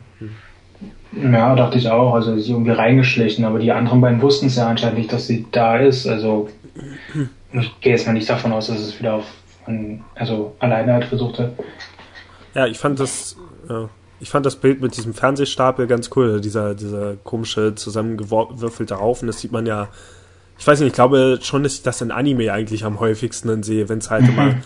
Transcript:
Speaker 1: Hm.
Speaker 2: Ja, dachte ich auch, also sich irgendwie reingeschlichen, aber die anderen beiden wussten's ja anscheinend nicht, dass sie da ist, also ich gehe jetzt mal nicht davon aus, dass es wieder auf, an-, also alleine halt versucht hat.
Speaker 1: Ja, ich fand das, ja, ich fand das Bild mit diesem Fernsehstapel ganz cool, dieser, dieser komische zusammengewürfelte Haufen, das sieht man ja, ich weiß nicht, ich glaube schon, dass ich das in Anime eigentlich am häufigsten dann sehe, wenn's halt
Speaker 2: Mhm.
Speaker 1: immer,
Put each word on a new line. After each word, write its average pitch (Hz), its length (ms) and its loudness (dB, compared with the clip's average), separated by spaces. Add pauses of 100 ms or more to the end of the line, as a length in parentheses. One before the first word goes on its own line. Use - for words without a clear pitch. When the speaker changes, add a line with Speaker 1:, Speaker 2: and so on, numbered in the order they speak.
(200)
Speaker 1:
Hm. - 1120 -4
Speaker 2:
Ja, 120 220 6
dachte 123 240 4
ich 120 100 0
auch, 120 240 4
also 113 220 2
sich 107 140 -2
irgendwie 117 220 2
reingeschlichen, 117 720 4
aber 110 160 0
die 113 120 2
anderen 120 300 4
beiden 120 200 4
wussten's 139 340 2
ja 120 120 2
anscheinend 113 320 0
nicht, 110 120 -4
dass - 160 -4
sie 113 240 -2
da 117 260 2
ist, 131 300 4
also 107 420 0 (1040)
ich - 300 -4
gehe 127 120 4
jetzt 113 120 2
mal 113 80 2
nicht 110 160 0
davon 120 240 0
aus, 110 140 -2
dass 113 120 -4
es 107 200 -8
wieder 113 160 -2
auf, 107 100 -6 (400)
an-, 107 360 -8 (140)
also 110 440 -4
alleine 120 340 2
halt 123 120 2
versucht 127 340 -4
hat. 123 140 -4 (1000)
Speaker 1:
Ja, 135 140 2
ich 113 100 -4
fand 143 220 -2
das, - 360 -6 (320)
ja, 113 220 -8 (300)
ich - 100 -16
fand 143 160 0
das 135 120 0
Bild 135 240 4
mit 127 160 -2
diesem 113 180 -6
Fernsehstapel 131 720 0
ganz 113 280 0
cool, 110 260 2
dieser, 104 340 -4
dieser 101 480 -8
komische 110 500 -2
zusammengewürfelte 110 1300 -4
Haufen, 120 280 0
das 110 120 -6
sieht 117 120 -10
man 113 140 -4
ja, 107 220 -4 (720)
ich - 80 -10
weiß 143 120 6
nicht, 143 100 4
ich - 40 -2
glaube 131 480 4
schon, 139 220 -2
dass 139 120 -2
ich - 60 -14
das - 200 -4
in 113 100 -6
Anime 123 420 0
eigentlich 107 320 -4
am 104 140 -4
häufigsten 110 480 -2
dann 110 160 -2
sehe, 107 260 -2
wenn's 110 220 -6
halt 110 120 4
Speaker 2:
Mhm. 123 60 8
Speaker 1:
immer, 135 260 2 (100)